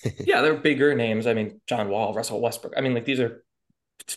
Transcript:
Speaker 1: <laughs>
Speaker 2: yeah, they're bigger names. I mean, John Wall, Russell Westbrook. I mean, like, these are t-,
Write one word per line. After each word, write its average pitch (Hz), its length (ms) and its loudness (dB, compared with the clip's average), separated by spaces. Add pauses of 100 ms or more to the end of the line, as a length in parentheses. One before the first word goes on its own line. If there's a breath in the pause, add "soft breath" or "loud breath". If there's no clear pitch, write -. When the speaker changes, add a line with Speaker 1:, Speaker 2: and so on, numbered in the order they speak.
Speaker 1:
<laughs> - 220 -6
Speaker 2:
yeah, 349 160 4
they're 156 140 4
bigger 143 380 4
names. 117 320 0
I 120 60 2
mean, 107 340 -4
John 110 220 -2
Wall, 104 240 0
Russell 110 300 -4
Westbrook. - 340 -4
I 135 60 -2
mean, 131 100 0
like, 120 140 -2
these 135 140 0
are - 220 -2 (640)
t-, - 100 -10